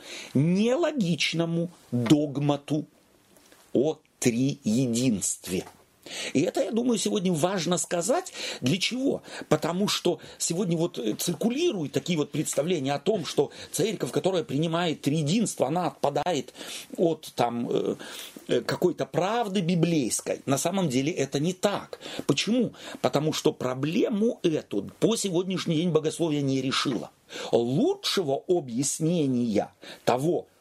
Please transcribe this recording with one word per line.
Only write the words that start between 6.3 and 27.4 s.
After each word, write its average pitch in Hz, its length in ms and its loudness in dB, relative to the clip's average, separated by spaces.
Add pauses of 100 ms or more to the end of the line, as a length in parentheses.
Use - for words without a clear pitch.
И 131 80 2
это, - 200 0
я 381 100 -6
думаю, 233 260 0
сегодня 196 340 0
важно 175 460 0
сказать. 190 540 -2 (280)
Для 139 160 2
чего? 254 460 -2 (260)
Потому 170 380 0
что - 320 0 (180)
сегодня 170 400 -2
вот, 165 220 -2
э, - 160 -2
циркулируют 214 800 -2
такие 165 260 0
вот 147 140 -2
представления 147 640 -2
о 143 40 -2
том, 196 260 0
что - 260 2 (200)
церковь, 175 400 -2
которая 175 320 0
принимает 160 580 -2
триединство, 156 680 0
она 170 180 0
отпадает 143 680 -2 (440)
от, 165 400 0
там, 120 340 0
э, - 240 0 (540)
э, 127 140 2
какой-то 143 440 0
правды 202 540 0
библейской. 160 840 0
На 135 140 2
самом 180 300 0
деле 135 240 0
это 135 260 -2
не 160 140 0
так. - 480 -2 (260)
Почему? 220 460 2 (280)
Потому 147 320 2
что - 200 2
проблему 180 880 0
эту 110 560 -2
по 202 180 4
сегодняшний 180 600 0
день 175 140 2
богословие 151 520 2
не 135 180 2
решило. 127 500 -2 (420)